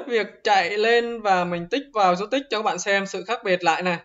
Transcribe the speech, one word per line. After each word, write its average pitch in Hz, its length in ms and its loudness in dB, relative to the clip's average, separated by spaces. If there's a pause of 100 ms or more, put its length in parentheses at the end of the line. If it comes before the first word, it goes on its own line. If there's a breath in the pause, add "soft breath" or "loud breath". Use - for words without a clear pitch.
việc 220 200 0 (160)
chạy 202 340 2
lên 233 440 2
và 185 240 2
mình 175 260 -6
tích 277 120 -2 (100)
vào 185 220 4
dấu 202 120 -6
tích 269 220 -2
cho 214 100 -2
các 220 40 -4
bạn 220 160 0
xem 196 260 0
sự 190 220 -8
khác 240 160 -2
biệt 180 200 0
lại 160 180 2
này. 175 240 -2